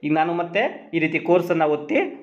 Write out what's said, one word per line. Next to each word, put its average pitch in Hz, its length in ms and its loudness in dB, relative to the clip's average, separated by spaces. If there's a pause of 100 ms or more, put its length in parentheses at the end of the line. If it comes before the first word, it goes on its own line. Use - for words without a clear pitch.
ಈಗ 151 180 0
ನಾನು 170 200 0
ಮತ್ತೆ 170 220 -2 (320)
ಈ 165 100 0
ರೀತಿ 160 240 0
ಕೋರ್ಸನ್ನು 170 480 4
ಒತ್ತಿ 269 220 -2 (240)